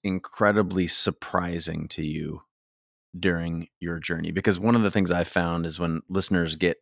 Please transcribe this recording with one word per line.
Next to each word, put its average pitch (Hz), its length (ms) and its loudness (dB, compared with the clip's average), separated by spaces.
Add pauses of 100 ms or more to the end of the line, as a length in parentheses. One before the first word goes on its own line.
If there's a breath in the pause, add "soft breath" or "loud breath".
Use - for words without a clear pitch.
incredibly 95 840 2
surprising 85 1000 -2
to 80 180 -8
you 76 360 -6 (760)
during 85 500 0 (120)
your 85 200 -6
journey. 82 320 -4
Because 90 280 2
one 113 160 2
of 117 60 4
the 101 100 2
things 92 200 2
I 87 120 2
found 85 420 0
is 80 140 -6
when 82 300 -2
listeners 87 480 0
get, 85 240 2